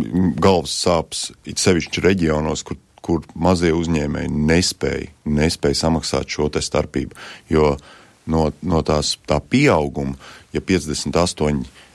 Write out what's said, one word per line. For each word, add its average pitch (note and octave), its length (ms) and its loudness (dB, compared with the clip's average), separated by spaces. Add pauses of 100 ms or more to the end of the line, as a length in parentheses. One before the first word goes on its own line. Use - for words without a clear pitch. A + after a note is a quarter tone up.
(380)
galvas F2 480 2
sāpes, - 460 -2 (180)
it D2 80 -8
sevišķi E2+ 480 0
reģionos, D#2 640 0
kur, - 80 -8 (260)
kur D#2+ 220 -2 (100)
mazie E2+ 400 2
uzņēmēji D2+ 560 -2
nespēja, D2 760 0 (180)
nespēja D2 480 0
samaksāt D#2+ 560 -2
šo D2 160 -2
te D2 160 -4
starpību, - 540 -4 (340)
jo D2+ 220 4 (580)
no, D#2+ 140 2 (180)
no E2 160 0
tās, D2+ 380 0 (100)
tā D2 160 0
pieauguma, D2+ 720 0 (400)
ja D2+ 80 -2
piecdesmit D2+ 560 -2
astoņi D2 480 0 (280)